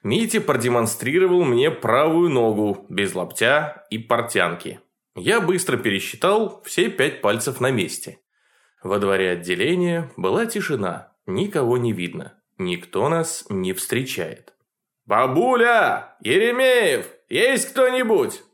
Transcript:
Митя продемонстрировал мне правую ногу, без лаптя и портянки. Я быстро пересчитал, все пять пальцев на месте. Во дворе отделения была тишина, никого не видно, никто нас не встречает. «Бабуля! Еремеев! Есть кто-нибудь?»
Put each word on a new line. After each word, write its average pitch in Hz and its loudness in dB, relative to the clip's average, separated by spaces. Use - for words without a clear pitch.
Митя 220 0
продемонстрировал 127 2
мне 131 4
правую 160 2
ногу, 107 2
без 92 -4
лаптя 113 0
и 110 -6
портянки. 95 -2
Я 143 0
быстро 175 0
пересчитал, 170 -2
все 196 0
пять - -2
пальцев 113 -2
на 127 0
месте. - -6
Во 98 -2
дворе 95 0
отделения 151 -2
была 101 0
тишина, 123 -6
никого 123 0
не 120 0
видно, 87 -8
никто 92 -2
нас 160 -2
не 95 -4
встречает. - -6
«Бабуля! 185 2
Еремеев! 220 2
Есть 214 0
кто-нибудь?» 254 2